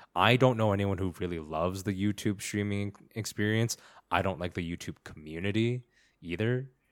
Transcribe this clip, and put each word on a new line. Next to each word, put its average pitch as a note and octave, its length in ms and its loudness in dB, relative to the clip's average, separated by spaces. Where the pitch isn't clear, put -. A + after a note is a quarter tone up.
I G#2+ 220 6
don't B2+ 220 4
know A2 140 4
anyone G2 260 2
who F#2 200 -2
really F2 200 -4
loves E2 460 -4
the G2+ 100 0
YouTube G2+ 480 -2
streaming G2+ 520 -4
experience. A2 640 0
I F2+ 100 4
don't F#2 180 -2
like F2 160 -4
the E2+ 220 -4
YouTube - 280 -12
community G2+ 800 -2
either. A#2 480 -2